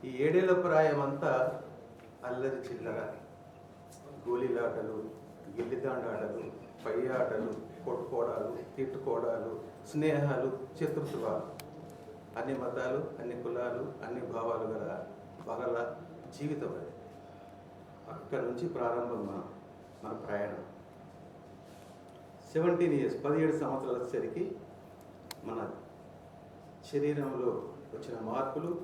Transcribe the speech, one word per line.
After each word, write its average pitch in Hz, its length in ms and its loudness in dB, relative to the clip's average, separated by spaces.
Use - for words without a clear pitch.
ఈ 127 200 2
ఏడేళ్ల 180 380 8
ప్రాయం 156 400 8
అంతా 135 600 4
అల్లరి 127 300 0
చిల్లర, 113 580 -4
గోళీలాటలు, 117 760 2
గిల్లిదాండాటలు, 117 840 0
పై 120 220 2
ఆటలు, 110 440 4
కొట్టుకోవడాలు, 117 920 0
తిట్టుకోవడాలు, - 840 0
స్నేహాలు, 139 720 4
శత్రుత్వాలు. - 920 0
అన్ని 135 140 0
మతాలు, 123 680 0
అన్ని 120 220 -4
కులాలు, 120 640 -2
అన్ని 120 140 -2
భావాలు 113 520 0
గల - 320 -2
వాళ్ళ 117 480 0
జీవితం 147 260 0
అది. - 220 -4
అక్కడి - 300 -4
నుంచి 120 280 0
ప్రారంభం 120 580 0
మన, 95 160 -4
మన 110 100 -6
ప్రయాణం. 101 520 -2
సెవెంటీన్ 170 400 8
ఇయర్స్, 135 320 2
పదిహేడు 156 320 6
సంవత్సరాలు 127 420 2
వచ్చేసరికి 123 560 0
మన 110 260 -4
శరీరంలో 135 720 2
వచ్చిన 120 280 -6
మార్పులు 151 640 0